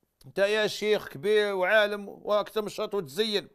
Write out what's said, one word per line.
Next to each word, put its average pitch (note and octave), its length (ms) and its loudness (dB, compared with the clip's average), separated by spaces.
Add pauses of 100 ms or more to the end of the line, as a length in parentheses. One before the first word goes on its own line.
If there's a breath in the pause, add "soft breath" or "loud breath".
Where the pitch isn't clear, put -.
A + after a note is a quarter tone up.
(260)
أنت C3 120 -20
يا G#3 300 2
شيخ G#3 400 -2
كبير G#3 480 0
وعالم G3+ 540 2
وراك G3+ 400 -2
تمشط G#3 440 -4
وتزين". G3 600 -2